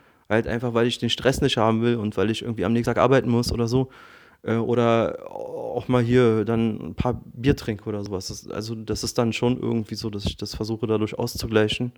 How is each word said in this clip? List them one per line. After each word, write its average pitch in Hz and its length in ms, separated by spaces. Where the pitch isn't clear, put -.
Halt 113 200
einfach, 117 260
weil 117 120
ich 120 120
den 117 120
Stress - 300
nicht 139 160
haben 113 260
will 120 140
und 107 200
weil 101 140
ich 107 120
irgendwie 107 220
am 107 80
nächsten 120 220
Tag - 80
arbeiten 123 280
muss 117 220
oder 117 160
so, 131 220
äh, 110 140
oder 117 760
auch - 580
mal 123 140
hier 117 420
dann 113 460
ein 98 40
paar 117 300
Bier 131 320
trinke - 320
oder 104 160
sowas. 98 240
Das, - 220
also 110 240
das 110 300
ist 117 140
dann 117 140
schon 123 280
irgendwie 117 340
so, 110 160
dass 101 160
ich - 100
das - 180
versuche, 110 320
dadurch 107 320
auszugleichen. 117 800